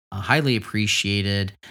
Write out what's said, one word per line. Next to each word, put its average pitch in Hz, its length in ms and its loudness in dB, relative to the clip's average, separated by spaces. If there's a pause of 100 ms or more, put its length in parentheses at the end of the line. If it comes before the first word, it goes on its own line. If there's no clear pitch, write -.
(120)
uh, 98 80 -6
highly 135 340 2
appreciated. 101 1000 0 (160)